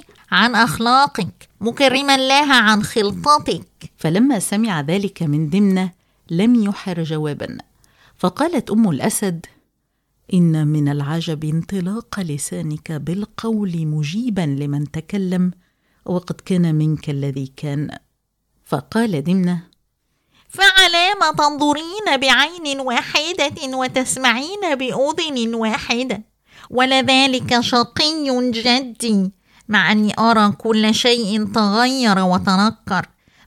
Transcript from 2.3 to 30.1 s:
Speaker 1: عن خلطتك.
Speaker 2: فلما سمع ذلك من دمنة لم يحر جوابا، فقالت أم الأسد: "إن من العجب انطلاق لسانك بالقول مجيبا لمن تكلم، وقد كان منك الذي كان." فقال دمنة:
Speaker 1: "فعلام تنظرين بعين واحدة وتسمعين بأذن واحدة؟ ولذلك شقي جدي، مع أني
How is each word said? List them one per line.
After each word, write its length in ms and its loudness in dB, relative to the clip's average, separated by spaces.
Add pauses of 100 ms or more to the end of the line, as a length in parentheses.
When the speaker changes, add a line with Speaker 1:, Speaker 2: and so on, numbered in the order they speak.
Speaker 1:
عن 280 4
خلطتك. 1120 -2
Speaker 2:
فلما 420 2
سمع 420 -2
ذلك 420 -2
من 280 0
دمنة 400 2 (400)
لم 340 2
يحر 380 -4
جوابا، 560 -6 (600)
فقالت 520 -2
أم 200 4
الأسد: 560 -2 (880)
"إن 320 4
من 220 2
العجب 560 -4
انطلاق 760 -4
لسانك 720 -6
بالقول 920 -4
مجيبا 540 -2
لمن 500 -2
تكلم، 600 -2 (540)
وقد 360 -6
كان 340 0
منك 360 0
الذي 460 -4
كان." 340 -6 (760)
فقال 600 -2
دمنة: 360 0 (880)
Speaker 1:
"فعلام 920 4
تنظرين 840 0
بعين 600 0
واحدة 960 -4
وتسمعين 1040 -2
بأذن 760 -2
واحدة؟ 680 -4 (480)
ولذلك 880 2
شقي 880 0
جدي، 800 0 (380)
مع 240 2
أني 260 2